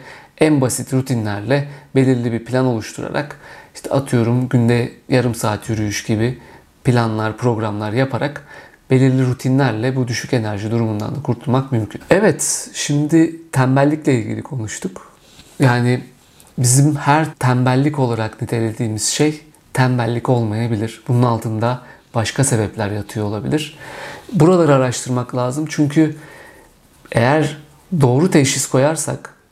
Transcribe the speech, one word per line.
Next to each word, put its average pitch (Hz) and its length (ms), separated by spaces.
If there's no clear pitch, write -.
en 151 220
basit 123 340
rutinlerle 123 760
belirli 127 380
bir 113 120
plan 127 220
oluşturarak, 127 680
işte - 160
atıyorum 123 580
günde 120 440
yarım 123 260
saat 107 340
yürüyüş 107 360
gibi 117 340
planlar, 110 520
programlar 107 560
yaparak 135 520
belirli 131 360
rutinlerle 127 720
bu 127 120
düşük - 240
enerji 107 380
durumundan 110 460
da 135 60
kurtulmak 131 500
mümkün. 107 280
Evet, 170 600
şimdi 151 800
tembellikle 139 640
ilgili 110 280
konuştuk. 131 680
Yani 123 400
bizim 139 380
her 151 380
tembellik 127 640
olarak 117 440
nitelediğimiz 113 600
şey 151 360
tembellik 120 560
olmayabilir. 113 800
Bunun 120 140
altında 117 580
başka 120 300
sebepler 107 460
yatıyor 104 360
olabilir. 127 520
Buraları 170 420
araştırmak 127 600
lazım 127 320
çünkü 147 480
eğer 139 440
doğru 135 300
teşhis 135 360
koyarsak, 139 680